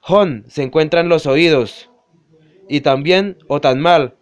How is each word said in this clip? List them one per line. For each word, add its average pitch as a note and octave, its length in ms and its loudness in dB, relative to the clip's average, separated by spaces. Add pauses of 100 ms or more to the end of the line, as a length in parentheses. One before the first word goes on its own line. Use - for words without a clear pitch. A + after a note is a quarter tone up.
Hon D#3+ 480 -2
se C#3+ 140 -8
encuentra D#3 380 0
en E3+ 100 -2
los D#3+ 160 0
oídos. C#3+ 640 0 (760)
Y C#3+ 140 -4
también E3 560 0 (120)
Otanmal C#3+ 720 0